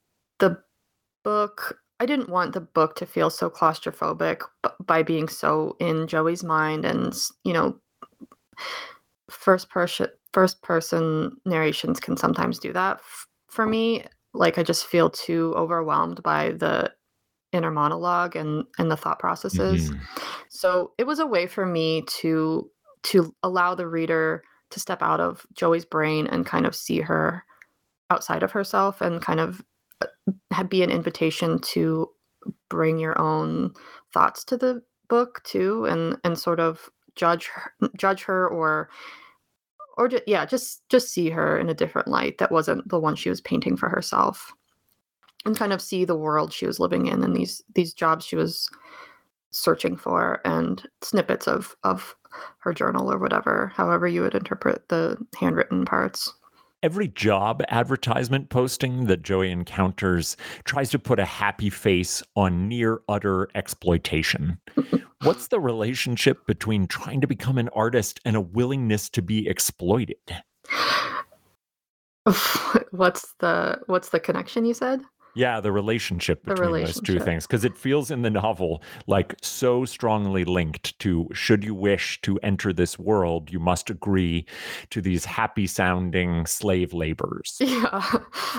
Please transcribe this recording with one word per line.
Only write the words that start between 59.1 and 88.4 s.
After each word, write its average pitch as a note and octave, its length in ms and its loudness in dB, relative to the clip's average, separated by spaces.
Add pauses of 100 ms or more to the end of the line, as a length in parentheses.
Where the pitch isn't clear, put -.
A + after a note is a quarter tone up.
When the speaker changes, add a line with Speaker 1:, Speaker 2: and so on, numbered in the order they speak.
Speaker 2:
Joey F#2+ 280 0
encounters F2+ 840 0 (280)
tries C#3 260 -2
to C#3 80 2
put A#2+ 200 2
a G2 60 2
happy G2+ 460 -2
face F#2 520 2 (120)
on F#2 340 2
near A2+ 400 0
utter G2 460 0
exploitation. E2+ 1080 0 (160)
<laughs> - 460 -2
What's - 260 2
the A3+ 100 2
relationship A#2+ 880 0
between G#2 400 2
trying - 360 -4
to C#3+ 40 4
become C3 300 -2
an A#2+ 140 0
artist A2+ 560 2
and A2 100 4
a G#2 60 2
willingness A#2 680 0
to - 120 0
be G#2+ 260 0
exploited? F#2+ 720 0 (2000)
Speaker 1:
<laughs> - 640 2
What's F3+ 480 0
the, F3 480 0
what's F#3 240 0
the D#3+ 100 2
connection F#3+ 460 -2
you A#3 80 2
said? C4 260 -2 (360)
Speaker 2:
Yeah, A#2+ 240 2
the G#2 100 2
relationship G2+ 760 0
Speaker 1:
The G3 100 -2
Speaker 2:
between F3 180 2
those E2 220 -2
two - 180 -2
Speaker 1:
relationship. F2 120 2
Speaker 2:
things, E2 220 -2
'cause A2 160 0
it A#2 140 0
feels C#3 340 0
in B2+ 120 -2
the A2+ 80 2
novel, F#2+ 520 0 (240)
like, G2 360 2
so B2 420 2
strongly G2+ 640 0
linked F2 540 -2
to, E2+ 300 2
should G#2+ 320 4
you G#2+ 120 -6
wish G2 480 0
to G2 160 0
enter G2 340 0
this E2+ 260 0
world, F2 540 0
you F2+ 80 -4
must F2 300 0
agree F2+ 560 0 (420)
to G#2+ 140 -4
these F2+ 240 0
happy-sounding F2+ 1200 0
slave F#2 480 0
labors. - 640 -4
Speaker 1:
<laughs> - 0 -
Yeah. A3+ 420 0 (560)